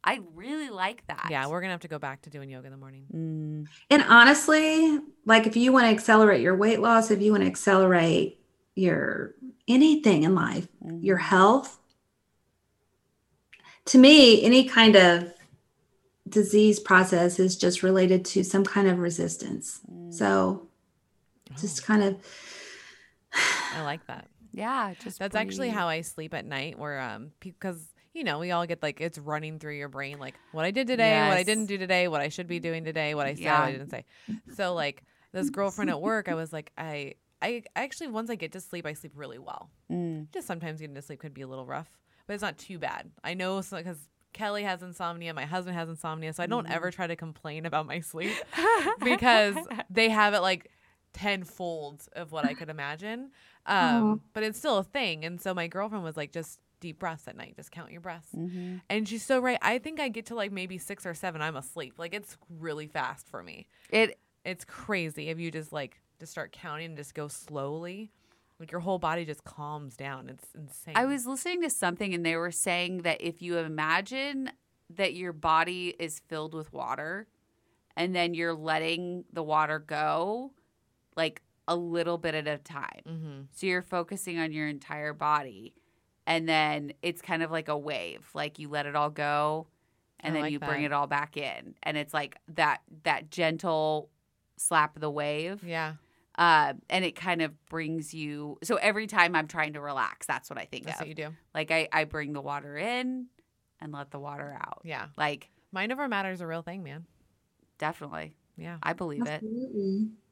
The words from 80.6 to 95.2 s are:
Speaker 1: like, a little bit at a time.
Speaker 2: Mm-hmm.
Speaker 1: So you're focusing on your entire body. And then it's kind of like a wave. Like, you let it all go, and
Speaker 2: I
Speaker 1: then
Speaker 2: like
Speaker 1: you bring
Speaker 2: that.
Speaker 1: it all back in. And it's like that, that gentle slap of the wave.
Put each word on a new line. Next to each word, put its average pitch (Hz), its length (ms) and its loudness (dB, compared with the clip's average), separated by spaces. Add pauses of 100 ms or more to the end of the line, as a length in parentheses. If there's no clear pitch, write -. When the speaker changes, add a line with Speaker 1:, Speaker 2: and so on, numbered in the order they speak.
Speaker 1:
like, 160 240 -6 (260)
a 170 80 -2
little 170 420 -4
bit 160 180 -6
at 151 120 -6
a 151 100 -6
time. 143 500 -14
Speaker 2:
Mm-hmm. 160 340 -12 (100)
Speaker 1:
So - 160 -12
you're 180 140 0
focusing 175 580 -8
on 160 120 -4
your 151 160 -6
entire 151 460 -10
body. 147 600 -4 (540)
And 165 220 0
then 151 520 0
it's 170 200 -6
kind 165 220 -4
of 160 80 -6
like 160 160 -6
a 151 100 -4
wave. 104 560 -10
Like, 151 260 -8
you 151 100 -14
let 147 180 -4
it 143 80 -8
all 147 160 0
go, 151 560 -2 (520)
and 156 120 -6
Speaker 2:
I - 20 -2
Speaker 1:
then 151 100 -2
Speaker 2:
like 151 100 -4
Speaker 1:
you 147 60 -6
bring 147 220 -4
Speaker 2:
that. 147 60 -2
Speaker 1:
it 139 60 -4
all 143 140 0
back 147 300 -4
in. 107 460 -10
And 151 140 -6
it's 147 180 -8
like 147 220 -6 (180)
that, 151 260 0 (220)
that 156 260 -4
gentle 160 800 -2 (480)
slap 151 380 0
of 156 60 -14
the 151 100 -4
wave. 151 520 -6